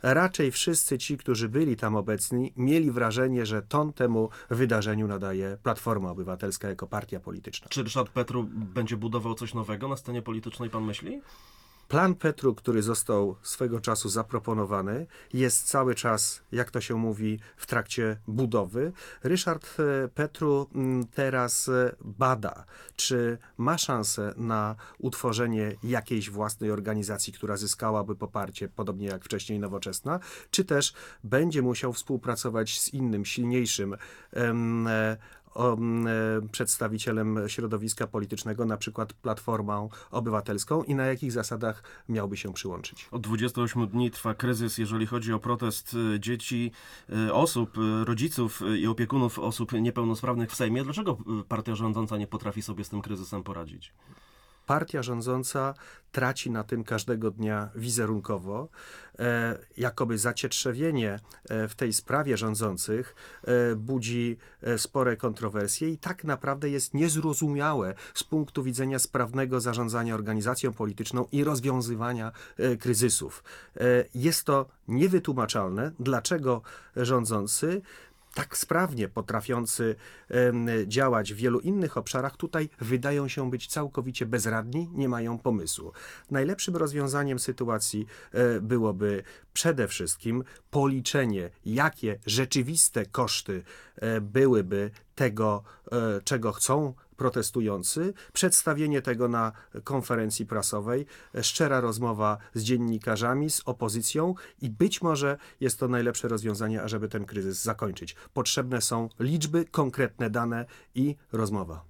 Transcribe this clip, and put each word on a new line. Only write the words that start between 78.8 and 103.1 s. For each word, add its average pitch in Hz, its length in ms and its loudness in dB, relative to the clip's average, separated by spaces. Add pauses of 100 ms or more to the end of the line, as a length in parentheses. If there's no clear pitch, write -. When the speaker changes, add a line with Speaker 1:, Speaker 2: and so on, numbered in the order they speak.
Speaker 1:
potrafiący, 113 880 -2 (320)
em, 120 380 4 (200)
działać 110 480 2
w - 20 -8
wielu 120 240 2
innych 180 360 0
obszarach, 127 400 -2
tutaj 156 320 -2 (120)
wydają 135 480 0
się 131 220 -2
być 127 160 -4
całkowicie 131 600 -4
bezradni, 113 680 0
nie 139 160 0
mają 117 300 0
pomysłu. 92 540 -2 (380)
Najlepszym 143 460 0
rozwiązaniem 143 640 0
sytuacji, 113 680 0 (260)
e, 120 280 4
byłoby 104 640 2 (300)
przede 135 360 2
wszystkim 113 560 -2 (260)
policzenie, 131 800 2 (140)
jakie 113 600 0
rzeczywiste 127 800 2
koszty, 101 560 -2 (340)
e, 110 240 0
byłyby 104 720 4 (240)
tego, 107 480 2 (300)
e, 110 320 0
czego 113 280 0
chcą 139 420 0 (220)
protestujący, 120 1000 0 (180)
przedstawienie 151 720 2
tego 123 260 2
na 113 240 2 (320)
konferencji 113 640 0
prasowej, 110 600 0 (280)
e, 113 100 -2
szczera 135 360 4
rozmowa 107 580 2 (160)
z 110 80 -2
dziennikarzami, 120 880 2